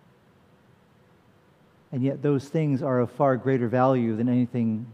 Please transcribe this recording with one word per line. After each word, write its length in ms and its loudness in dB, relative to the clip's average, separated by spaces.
And 120 -4
yet 200 -2
those 240 0
things 360 0
are 180 2
of 100 0
far 260 2
greater 300 0
value 480 2
than 140 -2
anything 640 -2